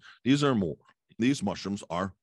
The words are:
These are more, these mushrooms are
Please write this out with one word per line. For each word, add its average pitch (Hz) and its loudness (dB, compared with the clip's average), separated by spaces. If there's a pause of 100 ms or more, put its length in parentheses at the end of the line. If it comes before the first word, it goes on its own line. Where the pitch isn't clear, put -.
(240)
These 143 4
are 139 4
more, 87 -2 (440)
these 131 2
mushrooms 101 -6
are 92 -4